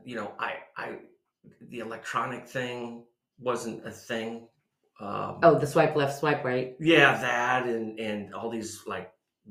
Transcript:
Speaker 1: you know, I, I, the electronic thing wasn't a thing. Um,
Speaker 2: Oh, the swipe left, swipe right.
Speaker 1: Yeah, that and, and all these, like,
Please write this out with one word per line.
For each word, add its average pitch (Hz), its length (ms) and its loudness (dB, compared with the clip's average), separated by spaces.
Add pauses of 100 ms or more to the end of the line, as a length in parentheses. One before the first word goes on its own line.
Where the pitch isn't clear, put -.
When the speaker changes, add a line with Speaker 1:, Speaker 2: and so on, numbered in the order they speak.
Speaker 1:
you 123 120 -10
know, 101 220 -6
I, 117 160 -4 (220)
I, - 200 -8 (720)
the 123 100 -12
electronic 117 680 -6
thing 120 580 -6 (340)
wasn't 117 480 -4
a 110 40 -8
thing. 113 580 -6 (520)
Um, 101 420 -6
Speaker 2:
Oh, 160 160 10
the 139 80 2
swipe 151 300 2
left, 139 220 0
swipe 147 260 2
right. 127 340 -2
Speaker 1:
Yeah, 147 420 8
that 123 460 2
and, 113 320 -4
and 104 360 -6
all 110 160 -6
these, 110 360 -6
like, 92 260 -8 (380)